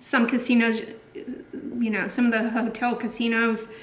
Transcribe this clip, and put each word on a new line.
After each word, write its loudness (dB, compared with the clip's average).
some 2
casinos, 2
you -6
know, -2
some 2
of 6
the 2
hotel -2
casinos 0